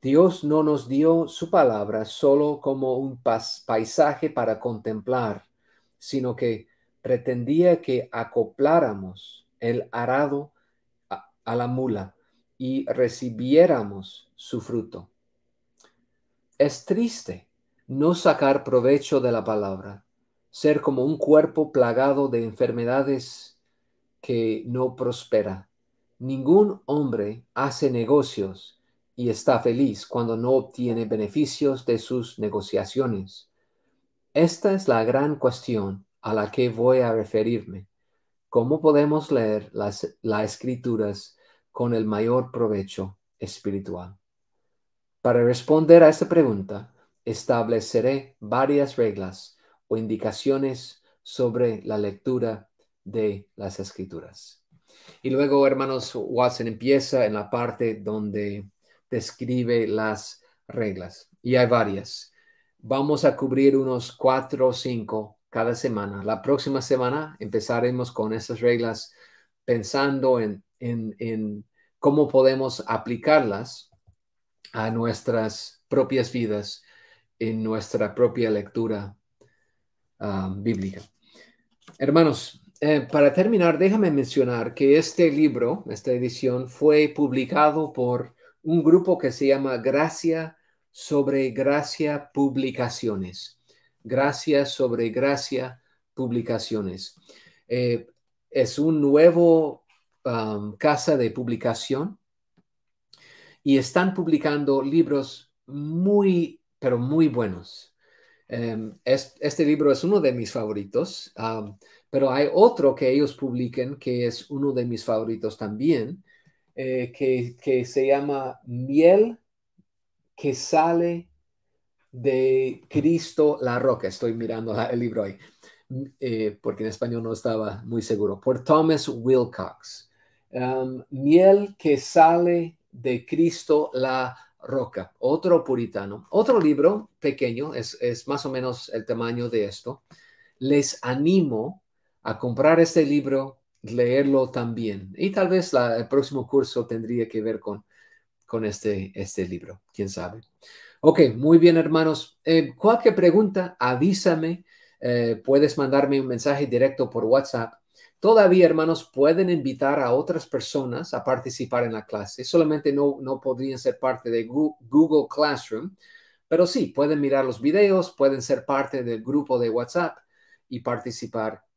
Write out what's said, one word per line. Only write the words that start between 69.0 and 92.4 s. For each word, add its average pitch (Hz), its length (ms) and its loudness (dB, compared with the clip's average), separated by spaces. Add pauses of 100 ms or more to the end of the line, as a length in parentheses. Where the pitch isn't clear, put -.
pensando 131 760 0
en, 104 220 -4 (160)
en, 117 400 -8
en 107 460 -6 (340)
cómo 143 300 4
podemos 131 580 2
aplicarlas 120 1040 0 (840)
a 113 160 -4
nuestras 113 1000 -4
propias 131 420 0
vidas 104 520 -6 (560)
en 113 240 -4
nuestra 107 520 -4
propia 120 360 0
lectura, 104 680 -4 (1000)
ah, 95 360 -6
bíblica. 98 460 -4 (960)
Hermanos, 147 640 2 (160)
eh, 147 320 2
para 143 220 6
terminar, 185 460 2
déjame 190 320 4
mencionar 123 640 0
que 139 240 6
este 165 320 2
libro, 139 580 0
esta 117 240 -4
edición, 123 560 -2
fue 151 400 4
publicado 147 840 0
por 123 460 -4 (260)
un 160 220 0
grupo 175 320 6
que 131 160 -2
se 139 140 -2
llama 135 320 2
Gracia 160 800 -2 (320)
sobre 135 640 -2
Gracia 143 800 -2
Publicaciones. 123 1300 -4 (460)